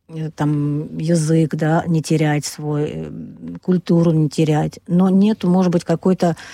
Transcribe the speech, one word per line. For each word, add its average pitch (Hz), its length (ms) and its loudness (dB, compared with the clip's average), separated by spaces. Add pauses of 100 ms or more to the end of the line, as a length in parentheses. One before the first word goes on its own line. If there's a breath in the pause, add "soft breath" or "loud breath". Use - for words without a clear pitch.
э, 156 260 -10
там, 147 640 -2
язык, 160 560 0
да, 160 320 0
не 165 160 0
терять 151 440 0
свой, 151 380 -4 (100)
э, 156 160 -10 (520)
культуру 170 500 2
не 156 180 2
терять. 156 480 0 (100)
Но 185 220 2
нету, 196 400 2
может 180 220 4
быть, 170 120 0
какой-то, 175 520 0 (180 loud breath)